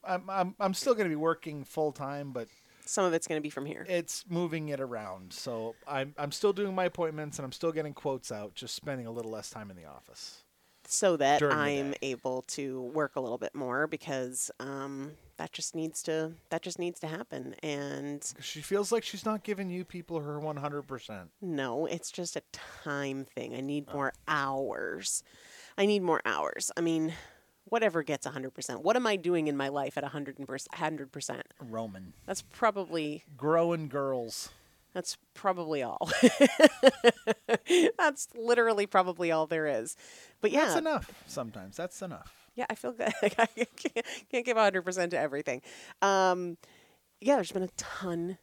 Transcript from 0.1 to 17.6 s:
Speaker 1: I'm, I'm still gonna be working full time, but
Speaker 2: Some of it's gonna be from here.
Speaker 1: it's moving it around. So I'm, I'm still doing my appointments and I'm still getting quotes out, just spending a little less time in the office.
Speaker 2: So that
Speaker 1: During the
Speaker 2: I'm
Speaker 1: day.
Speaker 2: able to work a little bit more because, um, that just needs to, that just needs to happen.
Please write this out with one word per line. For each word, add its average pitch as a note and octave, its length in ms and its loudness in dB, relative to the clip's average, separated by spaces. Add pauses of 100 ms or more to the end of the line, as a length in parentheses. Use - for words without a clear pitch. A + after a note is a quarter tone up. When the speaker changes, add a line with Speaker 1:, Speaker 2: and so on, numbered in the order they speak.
Speaker 1:
I'm, F#3+ 300 0
I'm F#3+ 140 2
still B3 200 2
gonna G#3+ 140 2
be D#3 80 0
working D#3 480 -2
full D3+ 280 0
time, C#3+ 400 -6
but A#2+ 140 -6 (400)
Speaker 2:
Some - 180 2
of F3 100 4
it's E3 120 0
gonna D#3 140 -2
be D3 100 -4
from C#3 160 -6
here. - 220 -8
Speaker 1:
it's F3 400 -4
moving E3 400 -2
it C#3 120 -4
around. G2+ 520 -8
So A2+ 420 -6 (140)
I'm, C#3 300 -4
I'm C#3+ 140 -4
still G3+ 200 2
doing F#3+ 220 -2
my F#3+ 100 2
appointments D#3 540 -2
and D3 80 -6
I'm B2+ 60 -10
still E3 200 -2
getting D3+ 220 -4
quotes C3+ 360 -4
out, G#2 240 -8
just - 220 -10
spending C3 300 -6
a A2+ 40 -8
little A2+ 220 -6
less G#2+ 180 -10
time G#2+ 200 -12
in F#2 60 -16
the E2 100 -18
office. - 580 -18 (440)
Speaker 2:
So F#3 280 4
that C#3+ 220 6
Speaker 1:
During D3 180 4
the D3+ 60 2
Speaker 2:
I'm C#3+ 300 0
Speaker 1:
day. - 100 -6
Speaker 2:
able B2+ 460 -4
to C3 340 -6
work C#3+ 340 -2
a C#3 40 -2
little B2 180 -4
bit - 160 -6
more C3+ 320 0
because, C3 640 -4 (100)
um, C#3 520 -8 (240)
that D#3+ 160 -8
just - 240 -8
needs D#3+ 280 -6
to, D#3+ 280 -2 (180)
that E3 120 -2
just F3 160 -8
needs F3 220 -6
to E3 60 -8
happen. D3+ 560 -8